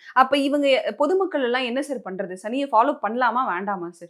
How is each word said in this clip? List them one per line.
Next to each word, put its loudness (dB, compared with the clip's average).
அப்ப 4
இவங்க 2
பொதுமக்கள் 0
எல்லாம் 0
என்ன -2
சார் -6
பண்றது? -8
சனியை -4
ஃபாலோ 4
பண்ணலாமா 0
வேண்டாமா -4
சார்? -18